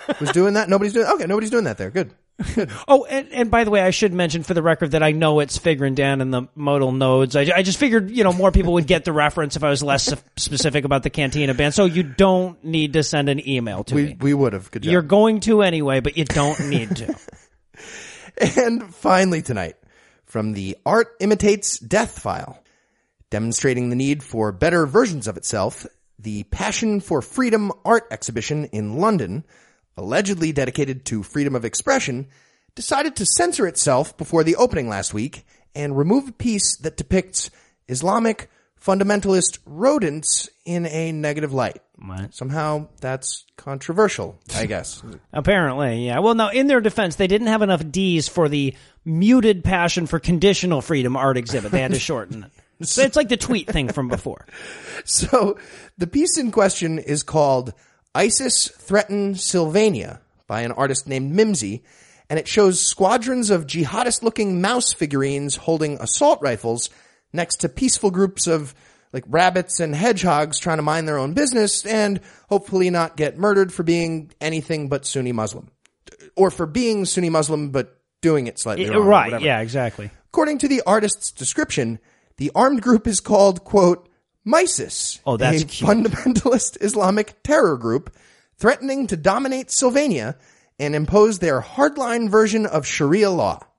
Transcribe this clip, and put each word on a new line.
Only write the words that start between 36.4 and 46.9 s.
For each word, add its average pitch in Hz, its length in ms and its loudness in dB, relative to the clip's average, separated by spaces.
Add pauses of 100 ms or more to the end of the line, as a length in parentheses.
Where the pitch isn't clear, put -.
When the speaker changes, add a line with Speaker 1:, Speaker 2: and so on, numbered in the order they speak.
Speaker 2:
that 160 200 -10
depicts - 520 -4 (400)
Islamic 196 600 -2 (320)
fundamentalist 196 840 0
rodents 170 840 -2 (160)
in 170 200 -4
a 160 260 -4
negative 151 400 -4
light. 123 300 -4 (160)
Speaker 1:
What? 95 360 -12
Speaker 2:
Somehow 151 540 -6 (140)
that's 131 420 -8 (140)
controversial, 139 840 -4 (160)
I 110 120 -2
guess. 98 360 -8 (140)
Speaker 1:
<laughs> - 160 -20
Apparently, 139 720 0
yeah. 123 140 -2
Well, 226 140 4
now, 220 160 0
in 262 180 0
their 262 120 4
defense, 208 380 -2